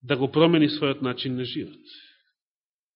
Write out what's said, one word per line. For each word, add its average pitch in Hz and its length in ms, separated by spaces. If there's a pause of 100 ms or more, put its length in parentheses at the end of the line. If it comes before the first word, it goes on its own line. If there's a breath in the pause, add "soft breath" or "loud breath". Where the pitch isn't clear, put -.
да 143 160
го 131 140
промени 160 380
својот 139 320
начин 127 340
на 127 80
живот. 120 380 (1160 soft breath)